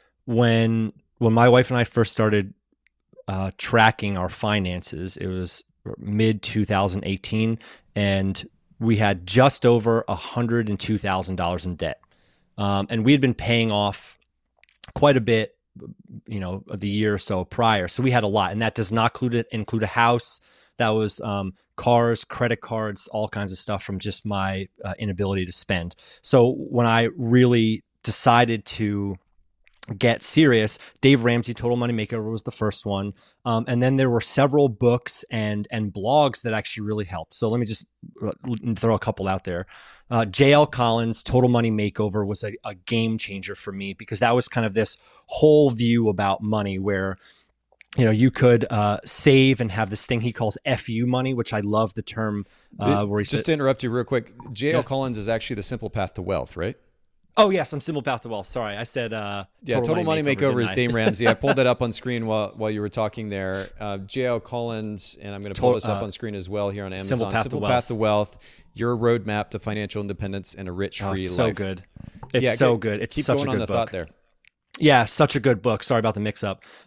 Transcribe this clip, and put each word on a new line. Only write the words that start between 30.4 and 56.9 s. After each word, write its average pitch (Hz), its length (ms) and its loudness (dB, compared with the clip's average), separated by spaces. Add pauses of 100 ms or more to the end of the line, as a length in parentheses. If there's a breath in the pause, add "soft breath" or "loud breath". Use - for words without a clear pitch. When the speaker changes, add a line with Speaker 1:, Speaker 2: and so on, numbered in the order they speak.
Speaker 1:
Dave 135 220 6
Ramsey, 120 300 0
Total 120 240 -2
Money 120 160 -2
Makeover 110 380 -4
was 113 120 -6
the 120 80 -8
first - 340 -4
one. 101 280 -2 (320 soft breath)
Um, 113 220 0
and 123 160 2
then 131 140 2
there 131 120 2
were 120 120 2
several 143 460 2
books 120 640 0
and, 104 400 -4
and 107 220 -4
blogs 123 500 2
that 113 120 -4
actually 107 340 -6
really 107 180 -4
helped. 85 300 -12
So 113 140 -2
let 117 100 0
me 120 60 0
just, 107 220 -6 (360)
uh, 107 80 -4 (160)
l-, 117 280 -4
throw 113 200 2
a 98 40 -2
couple 98 280 -4
out 95 160 -2
there. 90 240 -6 (420 loud breath)
Uh, 113 160 2
J 135 280 4
L 147 140 6
Collins, 117 560 -2
Total 127 260 4
Money 117 220 2
Makeover 104 540 -2
was 101 180 -6
a, 104 100 -8 (100)
a 104 120 -12
game 113 420 -2
changer 98 380 -10
for - 160 -12
me 98 220 -8
because - 260 -10
that 120 160 4
was 123 120 2
kind 113 180 -2
of 101 100 -4
this - 220 0 (300 soft breath)
whole 151 440 6
view 117 380 2
about 98 340 0
money 104 340 -2
where, 95 400 -2 (800 soft breath)
you 127 80 4
know, 110 60 4
you 113 180 6
could, 120 420 4
uh, 104 340 0
save 135 560 4
and 113 100 -2
have 101 180 -2
this 104 160 -6
thing 117 160 -2
he 113 120 -4
calls 110 320 -4
F 127 240 -4
U 117 180 -2
money, 127 260 -2
which 117 200 -4
I 107 80 -2
love 104 320 0
the 110 100 -10
term, 104 420 -6 (340 soft breath)
uh, 101 240 0
Speaker 2:
It, 101 60 -4
Speaker 1:
where 101 100 -2
he 104 40 -2
Speaker 2:
just 110 220 -2
Speaker 1:
said - 0 -
Speaker 2:
to 165 80 2
interrupt 135 300 0
you 127 80 -2
real 120 120 -2
quick, 123 300 -4 (180)
J 131 220 -2
L 165 60 2
Speaker 1:
Yeah. 135 40 -2
Speaker 2:
Collins 135 340 -4
is 104 100 -6
actually 113 280 -4
The 104 80 -8
Simple 110 260 -8
Path 95 260 -6
to 101 60 -8
Wealth, 85 340 -6
right? 92 200 -6 (640)